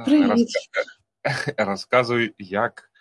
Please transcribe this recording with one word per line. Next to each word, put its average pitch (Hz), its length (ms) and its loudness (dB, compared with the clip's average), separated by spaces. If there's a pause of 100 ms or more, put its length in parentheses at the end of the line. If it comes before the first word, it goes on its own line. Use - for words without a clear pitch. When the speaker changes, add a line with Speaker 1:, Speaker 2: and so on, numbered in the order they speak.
Speaker 1:
Привіт. 277 260 4
Speaker 2:
Розка-, 240 540 0 (720)
<laughs> 107 100 0
розказуй, 117 720 0
як 101 520 -4 (100)